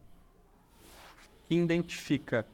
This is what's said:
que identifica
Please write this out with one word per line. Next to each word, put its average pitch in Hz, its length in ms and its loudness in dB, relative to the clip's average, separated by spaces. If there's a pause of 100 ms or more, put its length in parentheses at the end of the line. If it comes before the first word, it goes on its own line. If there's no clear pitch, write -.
(1400)
que 165 100 -2
identifica 165 1000 0